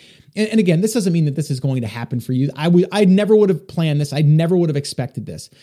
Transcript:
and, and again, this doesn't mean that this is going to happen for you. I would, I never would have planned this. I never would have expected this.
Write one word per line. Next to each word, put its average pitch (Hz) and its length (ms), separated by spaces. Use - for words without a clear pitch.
and, 214 140
and 220 100
again, 175 220
this 220 120
doesn't 196 180
mean 170 140
that 139 100
this 151 140
is 131 100
going 131 220
to 117 60
happen 117 320
for 131 140
you. 131 220
I 156 120
would, 175 240
I 208 140
never 202 300
would 208 140
have 160 180
planned 156 320
this. 143 140
I 143 80
never 156 340
would 175 140
have 139 80
expected 127 480
this. - 240